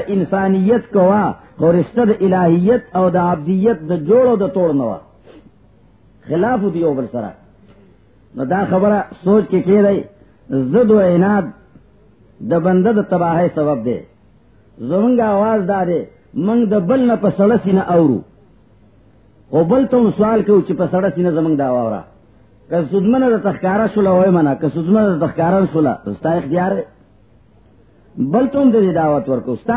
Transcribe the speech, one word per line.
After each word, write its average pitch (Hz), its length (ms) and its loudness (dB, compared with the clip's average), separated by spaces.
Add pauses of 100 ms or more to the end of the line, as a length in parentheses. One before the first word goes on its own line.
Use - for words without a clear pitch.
(140)
انسانیت 190 680 0 (100)
کوا، 196 300 4 (340)
خو 165 140 2
رشتہ 180 380 0
د - 20 4 (140)
الہیت 185 580 2 (140)
او 185 120 2
د 175 80 0
عبدیت 180 600 0 (120)
د 180 40 -2 (140)
جوړ 247 200 4
او 233 80 2
د 196 100 0 (100)
توړ 180 140 0 (100)
نه 127 100 -2
وا، 90 100 -8 (1300)
خلاف 202 320 -2 (140)
دی 165 60 -6
یو 160 140 0
بل 127 180 -6
سره. 110 200 -8 (1040)
نو 131 180 -8
دا 196 80 -2 (100)
خبره 202 260 2 (260)
سوچ 202 280 2
کې 185 160 2
کېدای، 202 320 2 (720)
ضد 214 200 4
و 214 80 6
عناد 185 460 2 (1040)
د 160 40 0 (120)
بنده 185 280 2
د 208 160 0
تباہی 175 460 0
سبب 147 300 -2
دی. 117 140 -4 (920)
زمونږ 226 320 0
آواز 214 460 0
دا 196 220 -2
دی، 160 120 -2 (440)
مونږ 233 160 0 (120)
د - 20 2 (140)
بل 269 180 0
نه 233 160 0
په 208 140 2
سړه 208 260 2
سینه 190 200 0 (120)
اورو. 139 240 2 (1300)
او 165 180 2
بل 262 140 2
ته 247 120 0
هم 220 200 2
سوال 214 300 0
کوو 202 200 2
چې 185 120 -2
په 180 140 -2
سړه 190 220 0
سینه 180 160 0
زمونږ 160 260 0
دعوا 127 280 -2
وره. 104 180 -6 (680)
که 170 80 -2 (140)
سودمنه 226 380 2
د 226 80 2 (120)
تخکاره 196 460 -2
شوله 196 160 2
وای 185 180 4
منه، 156 260 2
که 160 200 -4
سودمنه 196 340 2
د 180 60 0 (100)
تخکاره 170 480 0
شوله، 151 200 0 (260)
ستا 160 120 -2
اختیار 170 460 -2
دی. 170 60 -6 (1500)
بل 254 140 0
ته 277 140 -4
هم 262 100 4
د 220 120 2
دې 185 120 2
دعوت 151 340 0
ورکو، 123 260 -4
ستا 226 220 -4